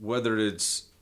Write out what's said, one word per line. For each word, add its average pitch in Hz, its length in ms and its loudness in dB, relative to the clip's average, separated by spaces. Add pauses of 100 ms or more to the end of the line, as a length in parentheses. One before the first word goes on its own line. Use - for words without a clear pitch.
whether 113 380 0
it's 104 480 0 (160)